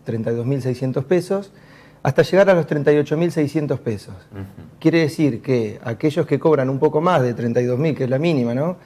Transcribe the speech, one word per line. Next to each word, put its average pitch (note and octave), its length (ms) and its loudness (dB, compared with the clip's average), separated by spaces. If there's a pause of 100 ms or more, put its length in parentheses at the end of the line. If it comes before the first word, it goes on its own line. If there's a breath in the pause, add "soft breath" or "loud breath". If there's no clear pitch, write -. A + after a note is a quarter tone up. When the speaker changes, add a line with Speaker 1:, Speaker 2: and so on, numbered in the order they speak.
Speaker 1:
treinta A2+ 280 -4
y A#2 40 -2
dos A#2 120 -4
mil C3+ 160 -2
seiscientos C3 420 -4
pesos, F#3 460 -2 (500 soft breath)
hasta D3 220 2
llegar F#3+ 260 4
a F#3+ 60 6
los D#3+ 100 2
treinta D3 260 2
y D3 60 4
ocho D3 200 0
mil E3+ 140 0
seiscientos D3 480 -2
pesos. G2+ 360 -8 (160)
Speaker 2:
Ujú. G2+ 100 -12 (380)
Speaker 1:
Quiere D#3+ 200 2
decir C#3 440 0
que A2+ 400 -2
aquellos D3 420 -2
que C#3+ 140 0
cobran C3+ 320 2
un C3+ 80 -4
poco D3+ 220 2
más E3+ 200 4
de B2 140 0
treinta A#2+ 260 0
y B2 40 0
dos B2 120 0
mil, D3+ 180 0
que C3+ 100 -2
es A#2+ 40 -2
la C3 80 0
mínima, C3+ 380 0
¿no? E3 300 -2